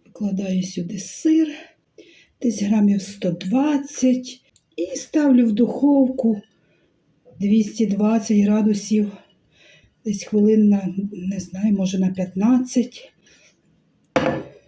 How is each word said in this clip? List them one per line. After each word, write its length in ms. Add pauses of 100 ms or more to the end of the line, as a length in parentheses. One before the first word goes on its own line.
Викладаю 580
сюди 360
сир, 480 (920)
десь 200
грамів 400
сто 300
двадцять. 1080 (340)
І 200
ставлю 500
в 60
духовку 920 (1000)
двісті 460
двадцять 540
градусів. 720 (920)
Десь 180
хвилин 460
на, 260 (160)
не 280
знаю, 340
може, 260
на 80
п'ятнадцять. 1040 (1600)